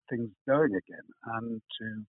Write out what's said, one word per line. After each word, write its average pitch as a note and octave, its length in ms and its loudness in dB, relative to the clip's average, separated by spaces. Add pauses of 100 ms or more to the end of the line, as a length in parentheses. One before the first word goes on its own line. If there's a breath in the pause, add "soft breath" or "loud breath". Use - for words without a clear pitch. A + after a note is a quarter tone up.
things A#2 200 -2 (180)
going C#3 280 6
again - 320 -6 (300)
and A2+ 240 -4 (180)
to A2 300 -6